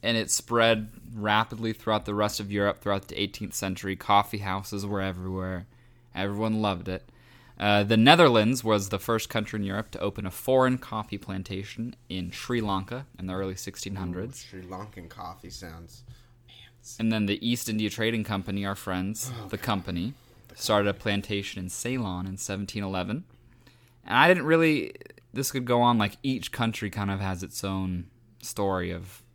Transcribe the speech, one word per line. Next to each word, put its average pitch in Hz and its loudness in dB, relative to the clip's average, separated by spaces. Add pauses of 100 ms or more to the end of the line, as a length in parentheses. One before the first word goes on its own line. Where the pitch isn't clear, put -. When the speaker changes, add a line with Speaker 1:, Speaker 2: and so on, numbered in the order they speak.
Speaker 1:
and 117 0
it 110 -2
spread 113 2 (240)
rapidly 110 0
throughout 107 0
the 104 -4
rest 104 0
of 101 -6
Europe 101 2
throughout 98 -2
the - -8
eighteenth 101 -4
century. 95 -4
Coffee 101 4
houses 98 -4
were 101 -2
everywhere. 92 -4 (480)
Everyone 107 0
loved 95 -2
it. 92 -8 (500)
Uh, 104 4
the 110 4
Netherlands 123 8
was 104 2
the 101 -2
first 113 -2
country 107 -4
in 101 -2
Europe 98 -4
to - -10
open 101 -4
a 90 -6
foreign 131 2
coffee 107 -8
plantation 98 -8 (140)
in 90 -6
Sri 120 -4
Lanka 104 -4 (140)
in 95 -6
the 92 -4
early 95 -4
sixteen 98 -10
hundreds. 92 -8
Speaker 2:
Ooh, 95 -16
Sri - -
Lankan 92 -12
coffee 87 -14
sounds 85 -16 (440)
fancy. - -20
Speaker 1:
And 113 2
then 107 2
the 104 0
East 117 0
India 107 0
Trading 110 0
Company, 101 -4
our 98 -2
friends, 98 -4 (120)
Speaker 2:
Oh, 98 -12
Speaker 1:
the 107 -6
Speaker 2:
God. - -8
Speaker 1:
company, 98 -2 (360)
Speaker 2:
The - -20
Speaker 1:
started 101 4
a 98 0
Speaker 2:
company. - -8
Speaker 1:
plantation 101 -2
in 92 -6
Ceylon 98 -4
in 95 -8
seventeen 101 -6
eleven. 95 -4 (800)
And 113 2
I 147 10
didn't 175 6
really, 156 4 (400)
this 131 -2
could 127 -4
go 120 4
on, 120 6
like, 101 0
each 131 -2
country 110 -2
kind 98 -2
of 95 -2
has 95 -4
its - -10
own 95 -2 (340)
story 95 -2
of 90 -10 (140)